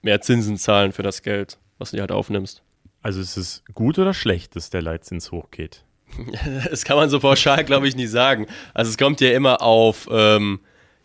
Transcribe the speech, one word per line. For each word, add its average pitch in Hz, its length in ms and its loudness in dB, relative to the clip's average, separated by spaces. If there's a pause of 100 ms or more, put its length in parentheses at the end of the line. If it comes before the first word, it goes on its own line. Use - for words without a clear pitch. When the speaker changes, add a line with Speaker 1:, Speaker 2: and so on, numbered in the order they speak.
Speaker 1:
mehr 104 200 2
Zinsen 107 360 0
zahlen 101 360 2
für - 100 -8
das 95 200 -6
Geld, 101 360 -6 (200)
was - 120 -14
du - 60 -8
dir 104 60 -4
halt 98 100 -6
aufnimmst. 98 500 -6 (400)
Speaker 2:
Also 95 180 -6
ist 92 180 -10
es - 240 -10 (100)
gut 135 260 -2
oder 190 140 2
schlecht, 95 440 -4
dass - 140 -12
der 90 120 -6
Leitzins 82 480 -8
hochgeht? - 540 -14 (320)
Speaker 1:
<laughs> 123 80 -12 (460)
Das 151 140 -6
kann 143 120 0
man 147 120 4
so 139 120 0
pauschal, 139 440 4
glaub 139 200 2
ich, 131 120 -2
nie 127 100 -4
sagen. 117 400 0 (280)
Also 113 160 0
es 107 80 -6
kommt 139 220 2
ja 127 100 4
immer 131 320 2
auf, 113 480 4
ähm, 107 500 4 (440)